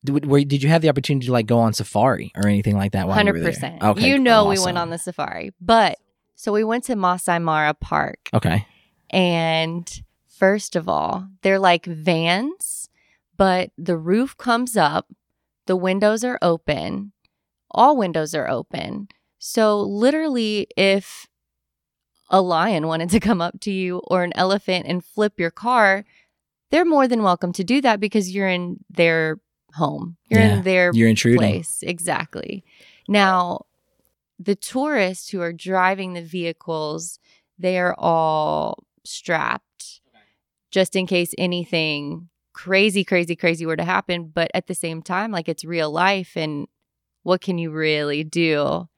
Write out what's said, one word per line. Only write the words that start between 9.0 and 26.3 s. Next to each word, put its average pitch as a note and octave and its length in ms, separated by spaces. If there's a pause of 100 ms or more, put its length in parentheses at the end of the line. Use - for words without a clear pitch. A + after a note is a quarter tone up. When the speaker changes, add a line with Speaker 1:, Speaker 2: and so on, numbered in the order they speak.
Speaker 2:
And E3 920 (240)
first G3 480
of E3+ 140
all, E2+ 380 (140)
they're, F#3+ 180
like, F3 260
vans, F3 1040 (480)
but F#3 400
the E3+ 200
roof G3 400
comes B3 400
up, D3+ 300 (600)
the F#3 80
windows G3 480
are - 180
open, F3 680 (600)
all C#4 260
windows E3 360
are D3+ 160
open. - 580 (300)
So G#3+ 440
literally, A3+ 840 (100)
if G3 500 (1040)
a F#3+ 120
lion F3 460
wanted D#3+ 240
to G#3+ 80
come G3+ 220
up F3 200
to G#3 100
you F#3 360
or F3+ 160
an F3 120
elephant F#3 520
and F3 160
flip - 360
your E3+ 120
car, G#3 520 (680)